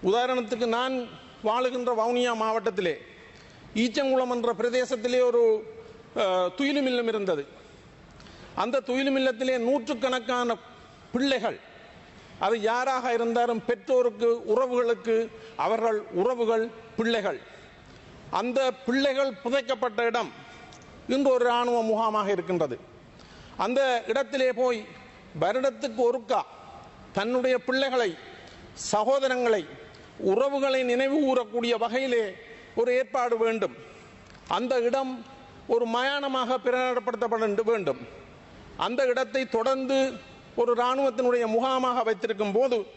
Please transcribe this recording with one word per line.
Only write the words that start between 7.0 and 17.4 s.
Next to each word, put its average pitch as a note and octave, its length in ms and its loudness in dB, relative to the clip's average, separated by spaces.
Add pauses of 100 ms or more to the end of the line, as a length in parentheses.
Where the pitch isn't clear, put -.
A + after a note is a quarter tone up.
இருந்தது. F#3 320 -2 (1200)
அந்த B3 260 0
துயிலும் C4+ 300 2
இல்லத்திலே C4 360 0 (100)
நூற்றுக்கணக்கான B3 840 -2 (640)
பிள்ளைகள், A#3+ 440 0 (880)
அது A3 100 2 (140)
யாராக B3+ 480 0
இருந்தாலும் A#3 520 0
பெற்றோருக்கு, A#3+ 600 2 (240)
உறவுகளுக்கு, A#3+ 600 2 (500)
அவர்கள் A3 340 0 (220)
உறவுகள், A3+ 440 2 (320)
பிள்ளைகள், G#3+ 420 -2 (1000)